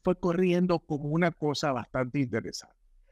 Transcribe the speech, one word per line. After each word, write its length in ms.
fue 160
corriendo 600
como 300
una 220
cosa 400
bastante 480
interesante. 560